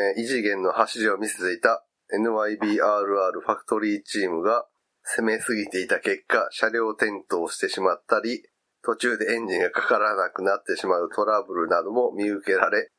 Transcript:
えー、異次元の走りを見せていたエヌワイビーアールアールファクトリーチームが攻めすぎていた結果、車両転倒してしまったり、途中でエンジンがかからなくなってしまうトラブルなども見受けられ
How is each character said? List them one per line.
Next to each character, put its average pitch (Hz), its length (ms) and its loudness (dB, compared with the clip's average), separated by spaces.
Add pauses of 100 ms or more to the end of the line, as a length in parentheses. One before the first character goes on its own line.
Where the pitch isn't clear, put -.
(160)
え - 20 -2
ー、 117 40 -2
異 117 40 -4
次 127 160 0
元 101 200 0
の 92 100 2
走 113 280 0
り 110 100 4
を 95 80 0
見 107 100 -4
せ - 100 -6
て 92 140 0
い 87 80 -6
た - 240 2 (280)
エ 101 60 0
ヌ 113 160 2
ワ 107 160 0
イ 107 60 -4
ビ 104 220 0
ー 76 60 2
ア 104 160 4
ー 101 40 0
ル 98 200 2
ア 92 40 2
ー - 40 -2
ル 90 80 -8
フ - 60 -8
ァ 107 100 0
ク - 100 -16
ト 110 120 0
リ 104 220 -2
ー - 20 -18
チ - 180 -4
ー 95 100 0
ム 82 120 -2
が 113 240 0 (380)
攻 - 220 -2
め 110 120 2
す 117 160 -4
ぎ 104 140 -4
て 92 120 -2
い 90 80 -6
た 92 120 0
結 98 260 -2
果、 113 240 2
車 110 200 0
両 113 200 0
転 101 400 -2
倒 85 180 0
し - 100 -10
て 95 100 -2
し - 120 -6
ま 92 160 2
っ - 120 -20
た 107 120 4
り、 117 280 -6 (340)
途 117 140 -2
中 117 220 -2
で 110 160 0
エ 117 40 -2
ン 113 80 -6
ジ 90 120 -2
ン - 20 2
が 90 100 2
か - 160 -2
か 113 120 4
ら 107 180 2
な 90 140 0
く 92 120 -6
な 98 140 2
っ - 80 -14
て 92 120 -2
し - 100 -6
ま 92 140 4
う 85 140 -2
ト 104 100 0
ラ 107 180 2
ブ 95 120 -10
ル 82 140 0
な 85 140 4
ど 98 100 -6
も 123 200 2
見 104 160 -2
受 101 240 -2
け - 60 -
ら 90 120 4
れ 104 280 0